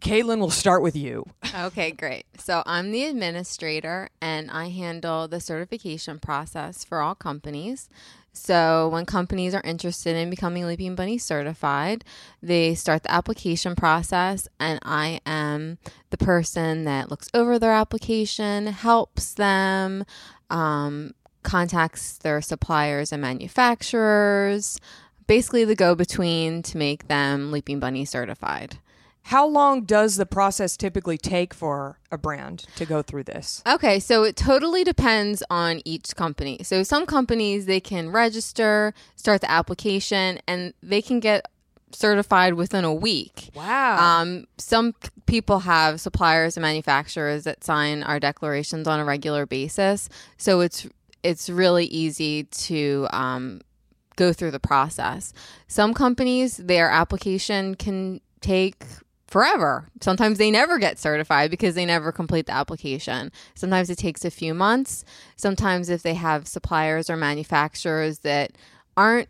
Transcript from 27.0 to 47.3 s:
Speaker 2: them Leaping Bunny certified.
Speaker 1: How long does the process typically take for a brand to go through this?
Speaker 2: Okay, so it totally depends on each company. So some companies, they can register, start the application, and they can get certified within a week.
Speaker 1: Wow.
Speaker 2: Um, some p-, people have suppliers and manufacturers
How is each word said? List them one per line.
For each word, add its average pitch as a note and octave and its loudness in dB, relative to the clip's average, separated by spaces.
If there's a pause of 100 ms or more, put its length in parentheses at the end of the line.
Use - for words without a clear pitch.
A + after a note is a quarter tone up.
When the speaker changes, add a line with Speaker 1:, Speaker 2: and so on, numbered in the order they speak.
Speaker 2:
them C#3+ 0
Leaping C#3+ -4
Bunny C3 -4
certified. - -8 (460)
Speaker 1:
How C#4 4
long C#4+ 4
does G#3+ 4
the G3 0
process G3 -2
typically F3+ -4
take F3+ -2
for C#3+ -6 (100)
a E3 -8
brand D3 -8 (120)
to E3 -8
go D3+ 0
through C#3 -8
this? - -10
Speaker 2:
Okay, A3+ 4
so A3 4
it G#3+ 0
totally D#4+ 2
depends A3 2
on E3+ 0
each - -8
company. C#3+ -6
So F#3+ 0
some D4 2
companies, A3 0
they F#3+ 2
can E3+ -6
register, G#3+ 2 (220)
start G#3 2
the - -2
application, F#3+ 0
and F3+ -4 (100)
they G3+ 0
can A#3+ 0
get G#3+ 2 (460)
certified G3+ 4
within F3 0
a D#3 2
week. E3+ -4
Speaker 1:
Wow. F3 4
Speaker 2:
Um, F3 -4 (100)
some A3+ 0
p-, - -16 (160)
people G#3+ 2
have D#3+ 2
suppliers E3 2
and E3+ -6
manufacturers D3+ 0